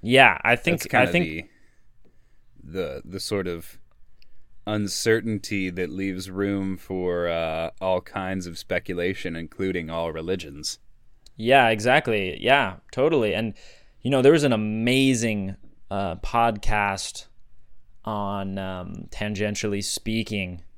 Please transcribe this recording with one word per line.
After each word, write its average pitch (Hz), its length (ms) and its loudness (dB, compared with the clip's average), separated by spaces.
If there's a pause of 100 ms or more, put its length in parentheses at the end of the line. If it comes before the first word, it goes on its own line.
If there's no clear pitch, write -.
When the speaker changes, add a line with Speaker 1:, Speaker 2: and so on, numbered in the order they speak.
Speaker 1:
Yeah, 120 420 8
I 120 120 6
think, 170 260 0
Speaker 2:
That's - 40 -8
kinda 123 240 4
Speaker 1:
I - 20 -2
think 175 140 2
Speaker 2:
the, 160 240 -8 (1120)
the, 76 400 -6
the 92 160 -10
sort 98 280 -2
of 85 300 -8 (880)
uncertainty 104 1040 0
that 90 200 -4
leaves 95 400 -6
room 98 480 -2
for, 90 500 -2
uh, 82 440 -2 (100)
all 92 200 2
kinds 95 460 -6
of 82 100 -10
speculation, 90 800 -4
including 85 540 -4
all 82 220 -4
religions. 80 680 -6 (580)
Speaker 1:
Yeah, 120 320 6
exactly. 110 720 2
Yeah, 113 360 4 (140)
totally. 127 420 2
And, 110 200 -2 (480)
you 127 100 0
know, 135 100 4
there 135 120 10
was 151 100 4
an 135 100 4
amazing, 110 1000 2 (340)
uh, 95 280 -2
podcast 104 1080 0 (760)
on, 101 540 -4
um, 90 520 -8
Tangentially 104 720 -2
Speaking. 104 840 -4 (140)